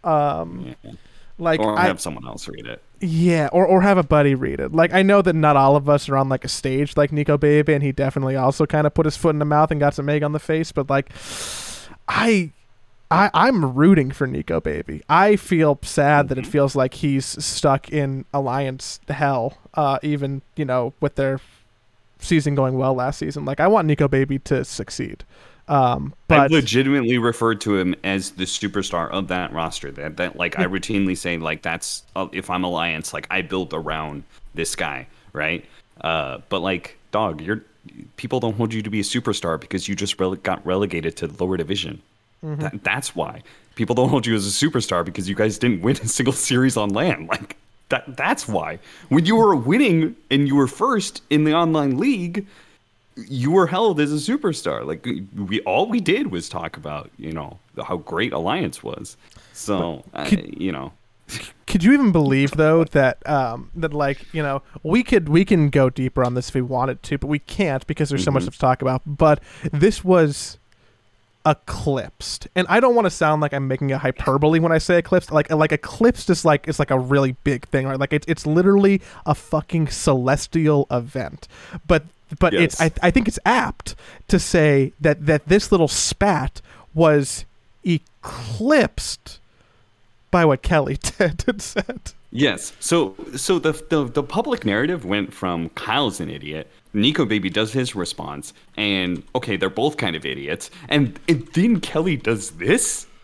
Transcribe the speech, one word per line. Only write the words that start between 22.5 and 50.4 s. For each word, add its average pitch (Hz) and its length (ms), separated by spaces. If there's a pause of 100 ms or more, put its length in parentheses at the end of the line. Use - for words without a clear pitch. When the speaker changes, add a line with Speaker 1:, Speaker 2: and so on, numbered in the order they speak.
Speaker 1:
going 131 240
well 131 160
last 127 240
season. 147 260
Like, 135 160
I 170 80
want 202 180
Nico 147 220
Baby 135 320
to - 240
succeed. - 600 (420)
Um, 139 460 (160)
Speaker 2:
I 160 80
Speaker 1:
but 143 140
Speaker 2:
legitimately 131 680
referred 113 440
to 104 160
him 92 160 (100)
as 95 280
the 90 120
superstar 92 680
of 95 180
that 90 240
roster. 80 380
That, 76 280
that, 87 180
like, 87 220
I 95 40
Speaker 1:
Yeah. 92 60
Speaker 2:
routinely 95 480
say, 87 220
like, 78 240
that's, - 400 (120)
uh, 92 180
if 92 180
I'm 90 140
Alliance, 82 500
like, 73 160
I 92 120
build 92 300
around 78 520 (300)
this - 220
guy, 69 300 (260)
right? 78 320 (380)
Uh, 76 360 (120)
but, 95 100
like, 90 380 (140)
dog, 95 280
you're, 101 220 (540)
people 123 240
don't 113 160
hold 113 180
you 110 80
to 104 80
be 107 100
a 92 40
superstar 95 540
because - 300
you 101 60
just 98 240
rele-, 92 240
got - 240
relegated 87 500
to 85 120
the 78 140
lower 92 140
division. 82 460 (420)
Speaker 1:
Mm-hmm. 151 160
Speaker 2:
That, - 240
that's 117 320
why. - 260 (320)
People 117 200
don't 127 160
hold 127 160
you 113 80
as 101 120
a 101 40
superstar 110 540
because 92 260
you 95 40
guys 107 220
didn't 117 240
win 120 160
a 113 120
single 127 260
series 127 420
on 104 140
lan. 110 360
Like, - 300 (320)
that, 131 300
that's 208 280
why. 82 320 (300)
When 156 160
you 214 120
were 208 200
winning 160 580 (160)
and 143 160